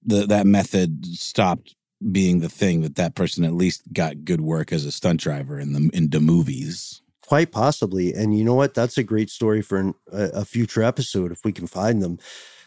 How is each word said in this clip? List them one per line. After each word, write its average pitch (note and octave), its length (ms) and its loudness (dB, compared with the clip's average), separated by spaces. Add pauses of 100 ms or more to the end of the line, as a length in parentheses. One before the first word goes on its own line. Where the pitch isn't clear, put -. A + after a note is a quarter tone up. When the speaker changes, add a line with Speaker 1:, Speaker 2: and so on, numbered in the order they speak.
Speaker 1:
the, G#2 220 2
that G#2 180 4
method F#2 640 2
stopped F2 680 -2 (360)
being F#2 280 4
the E2 100 -2
thing, F2 320 0
that D#2 140 -6
that F2 200 -2
person F2 280 -2
at E2 100 0
least F2+ 280 0 (120)
got D2+ 320 -4
good E2+ 160 0
work D#2+ 300 -2
as D#2 140 -2
a D2 60 -8
stunt E2+ 280 0
driver C#2+ 400 -6
in C#2+ 140 -6
the, - 200 2
in F3+ 160 2
the - 120 0
movies. - 800 0 (200)
Speaker 2:
Quite D#3+ 300 2
possibly. F#2+ 640 0
And G#2+ 240 2
you G#2+ 80 2
know A#2+ 100 4
what? C3+ 180 2
That's B2 240 -2
a C3 60 2
great G#2+ 260 0
story A2 320 0
for G2 160 -4
an, F#2+ 160 0 (180)
a, G2+ 120 -4 (120)
a G#2 100 -4
future A2+ 360 -2
episode G#2+ 500 0
if - 120 -12
we A2 80 0
can F2 160 -10
find G#2 340 0
them. F2 180 -4 (480)